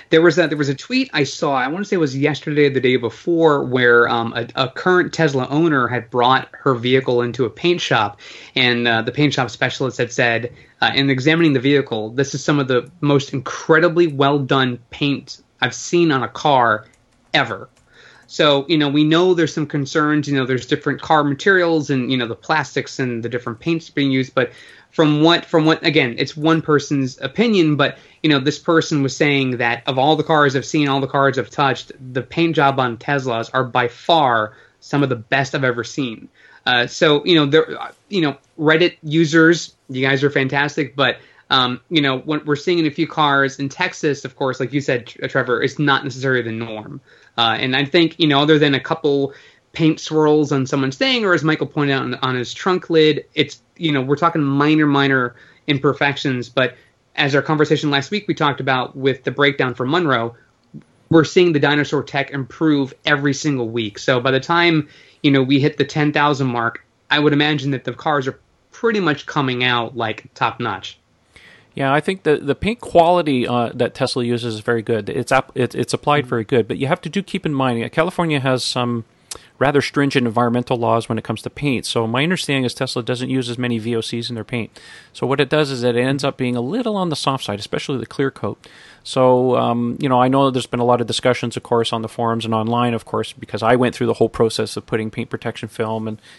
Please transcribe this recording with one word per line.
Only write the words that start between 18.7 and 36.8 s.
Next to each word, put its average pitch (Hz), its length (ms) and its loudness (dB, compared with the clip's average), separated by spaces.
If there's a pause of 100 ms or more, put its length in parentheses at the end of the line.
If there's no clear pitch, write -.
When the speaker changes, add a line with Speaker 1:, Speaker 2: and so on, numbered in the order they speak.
Speaker 1:
know, 147 100 2
we 147 160 2
know 170 300 4
there's 165 180 0
some 156 140 -4
concerns, 151 640 -2
you 143 80 -2
know, 131 100 0
there's 127 200 -4
different 139 360 -2
car 151 220 2
materials 165 680 0
and, 127 220 -2
you 131 40 0
know, 120 120 -4
the 113 80 -8
plastics - 640 -4
and 120 240 -4
the 120 40 -6
different 120 320 -8
paints 165 300 -4
being 139 220 -2
used, 131 220 -2
but 123 180 0 (380)
from 151 320 2
what, 165 240 4
from 160 200 2
what, 160 180 2
again, 139 340 0
it's 131 180 -4
one 160 260 2
person's 139 580 -2
opinion, 170 560 2
but, 135 220 0 (240)
you 156 80 2
know, 147 80 4
this 139 200 -2
person 160 440 0
was 131 120 -2
saying 139 440 0
that 120 280 -2
of 135 120 -4
all 147 180 4
the 160 60 0
cars 147 340 2
I've 123 100 -4
seen, 147 220 0
all 139 120 0
the 135 60 -4
cars 135 320 2
I've 120 120 -4
touched, 139 420 -2 (200)
the 123 100 -4
paint 165 340 -2
job 139 240 2
on 120 180 -2
Teslas 127 560 -4
are 131 100 0
by 120 240 0
far 120 640 0 (280)
some 143 220 -2
of 139 80 2
the 123 60 -4
best 135 380 -2
I've 139 100 -2
ever 120 200 -2
seen. 120 440 -8 (360)
Uh, 120 220 2